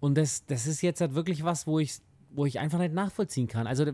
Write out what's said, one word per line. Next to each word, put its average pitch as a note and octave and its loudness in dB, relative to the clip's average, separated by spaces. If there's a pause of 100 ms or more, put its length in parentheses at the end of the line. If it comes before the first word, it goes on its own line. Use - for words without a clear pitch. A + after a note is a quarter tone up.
Und C#3+ 4
das, D#3 0
das B2+ -2
ist D#3 -2
jetzt F3 0
halt D3+ 0
wirklich D#3+ -2
was, E3 -2
wo D#3 2
ich, D3+ -2 (300)
wo C#3+ 0
ich C3 0
einfach D3+ 0
nicht E3+ 0
nachvollziehen F3+ 0
kann. A2+ -2
Also C3 2